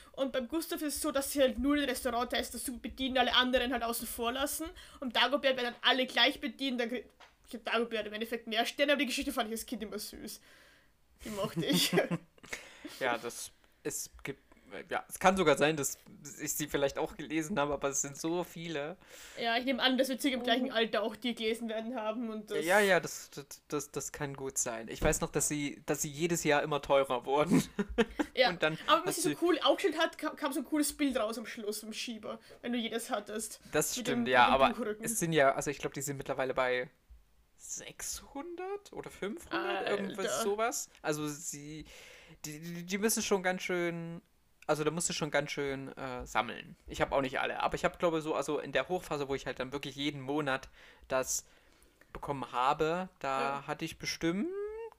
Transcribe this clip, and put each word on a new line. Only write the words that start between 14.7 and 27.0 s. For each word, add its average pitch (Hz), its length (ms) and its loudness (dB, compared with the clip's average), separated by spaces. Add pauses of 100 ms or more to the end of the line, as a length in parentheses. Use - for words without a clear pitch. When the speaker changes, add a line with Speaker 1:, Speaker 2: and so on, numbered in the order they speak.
Speaker 2:
ja, - 180 -2
es - 100 -12
kann 190 160 8
sogar 151 220 6
sein, 151 180 4
dass 143 220 -4 (420)
ich 147 140 -4
sie 151 140 -2
vielleicht 139 320 0
auch 160 180 -2
gelesen 156 420 -2
habe, 147 140 2
aber 139 160 0
es 135 120 -2
sind 143 140 -4
so 170 280 -2
viele. 165 520 -8 (460)
Speaker 1:
Ja, 233 160 0
ich 247 80 -2
nehme 262 160 0
an, 262 160 4
dass 254 100 4
wir 262 120 -4
circa 254 180 2
im 240 60 -4
gleichen 247 240 2
Speaker 3:
Mhm. - 40 -4
Speaker 1:
Alter 220 300 2
auch 220 140 -2
die 240 180 -2
gelesen 226 340 -2
werden 220 280 -6
haben 220 340 -4
und 214 220 -8
das 151 120 0
Speaker 2:
Ja, 185 160 6
ja, 190 200 6
das, - 320 -10
das, 143 140 -14 (220)
das, 147 240 -4
das - 200 -6
kann 139 240 -6
gut 135 240 -6
sein. 117 280 -4
Ich - 140 -6
weiß 156 200 4
noch, 165 100 -2
dass - 160 2
sie, 147 400 -2
dass 151 160 0
sie 156 60 -4
jedes 165 340 0
Jahr 147 180 6
immer 147 200 0
teurer 135 440 4